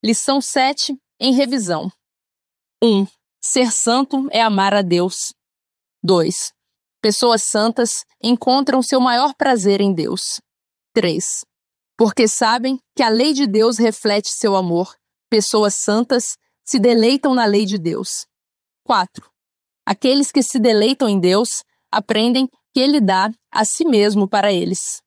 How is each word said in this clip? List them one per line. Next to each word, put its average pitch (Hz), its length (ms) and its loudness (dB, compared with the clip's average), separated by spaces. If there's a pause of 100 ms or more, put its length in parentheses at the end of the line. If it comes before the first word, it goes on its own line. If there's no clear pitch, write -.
Lição 269 380 0
sete, 269 560 -2 (240)
em 262 140 2
revisão. 233 580 -2 (880)
Um, 202 240 2 (360)
ser 247 280 0
santo 269 600 -2
é 226 100 0
amar 196 320 2
a 202 80 2
Deus. 175 540 -2 (680)
Dois, 175 500 0 (500)
pessoas 226 400 2
santas 226 640 -2 (180)
encontram 254 580 0
seu 254 200 0
maior 254 340 0
prazer 202 480 0
em 196 100 2
Deus. - 480 -6 (540)
Três, 180 500 -2 (520)
porque 226 300 2
sabem 240 520 0 (180)
que 277 60 0
a 226 80 2
lei 262 240 2
de 277 120 0
Deus 220 300 2
reflete 214 540 0
seu 202 260 -2
amor, 180 400 -2 (320)
pessoas 208 460 0
santas 240 640 -2 (260)
se - 140 -2
deleitam 240 560 2
na 240 100 0
lei 208 220 2
de 202 100 -4
Deus. 170 500 -6 (560)
Quatro, - 480 -4 (540)
aqueles 269 480 0
que 269 100 2
se - 160 -2
deleitam 226 480 2
em 202 140 2
Deus 185 440 0 (280)
aprendem 233 560 0 (240)
que 262 80 0
Ele 285 200 2
dá 190 300 2 (220)
a 220 120 0
si - 200 -4
mesmo 214 420 2
para 202 260 0
eles. 175 540 -4